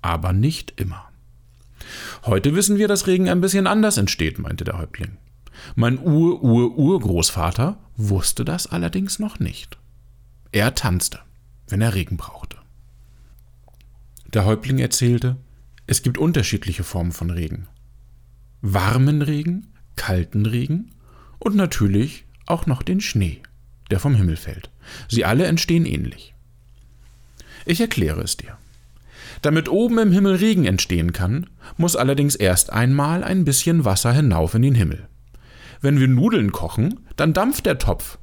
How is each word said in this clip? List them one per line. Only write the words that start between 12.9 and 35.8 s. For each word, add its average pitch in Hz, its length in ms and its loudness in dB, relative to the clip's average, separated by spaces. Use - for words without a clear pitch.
Der 101 120 2
Häuptling 110 340 2
erzählte, 123 560 0
es - 160 -2
gibt 123 160 -2
unterschiedliche 101 680 -2
Formen 87 260 -4
von 85 180 -6
Regen. 85 380 -6
Warmen 110 600 2
Regen, 156 460 -4
kalten 95 500 -2
Regen 135 460 -2
und 202 160 -2
natürlich 113 680 0
auch - 200 -2
noch 131 160 0
den 190 200 0
Schnee, 92 400 -2
der 98 100 0
vom 143 160 2
Himmel 90 200 2
fällt. - 340 -12
Sie 117 160 2
alle 131 200 4
entstehen 165 400 2
ähnlich. - 480 -6
Ich 170 160 0
erkläre 90 400 0
es - 160 -6
dir. - 200 -18
Damit 160 280 2
oben 226 300 2
im 214 120 6
Himmel 196 240 6
Regen 185 300 4
entstehen 87 480 0
kann, 107 360 -4
muss 170 180 2
allerdings 139 400 2
erst 90 360 2
einmal 143 520 2
ein 185 220 0
bisschen 151 400 2
Wasser 101 260 2
hinauf 104 440 2
in 113 60 4
den 135 140 4
Himmel. - 320 0